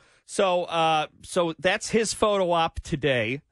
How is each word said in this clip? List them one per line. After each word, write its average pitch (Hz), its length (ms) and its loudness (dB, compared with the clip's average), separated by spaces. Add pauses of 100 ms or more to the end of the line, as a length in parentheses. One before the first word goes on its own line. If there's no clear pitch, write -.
(260)
so, 180 380 0
uh, 160 440 0 (140)
so 170 380 -2
that's 185 300 -2
his 214 240 0
photo 202 360 2
op 165 300 0
today. 131 640 -2 (100)